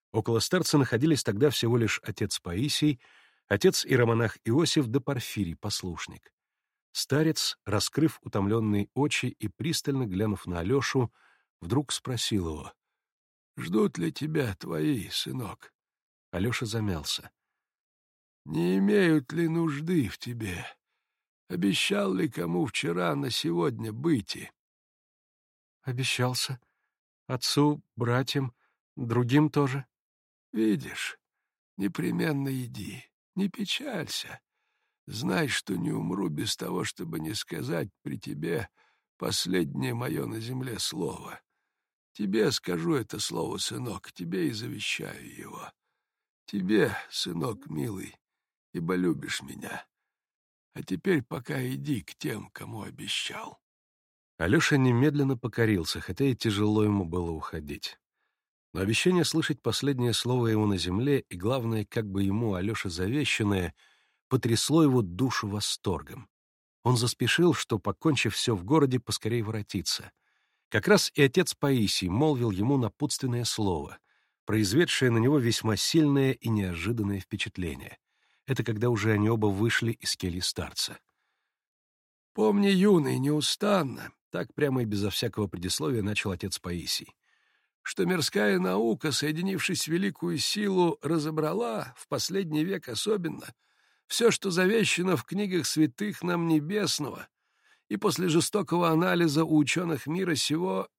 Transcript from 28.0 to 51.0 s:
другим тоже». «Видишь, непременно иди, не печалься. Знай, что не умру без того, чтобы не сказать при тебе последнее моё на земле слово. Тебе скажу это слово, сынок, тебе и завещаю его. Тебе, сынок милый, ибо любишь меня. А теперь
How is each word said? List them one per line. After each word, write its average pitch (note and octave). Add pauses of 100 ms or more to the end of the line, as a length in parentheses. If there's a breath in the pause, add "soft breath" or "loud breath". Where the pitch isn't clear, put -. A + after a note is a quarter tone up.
другим B2
тоже». C#3 (640)
«Видишь, G#3 (580)
непременно E3+ (140)
иди, A#2 (320)
не G3
печалься. G#3 (640)
Знай, D#3+
что -
не A2+
умру G#2
без -
того, -
чтобы E2
не D#2
сказать B2 (120)
при -
тебе - (480)
последнее F2+
моё B2+
на A2+
земле B2
слово. - (720)
Тебе -
скажу E3+
это A#2
слово, -
сынок, B2
тебе F3
и C3+
завещаю -
его. - (720)
Тебе, G2 (140)
сынок -
милый, D#2+ (560)
ибо F2
любишь F2
меня. - (880)
А -
теперь E3+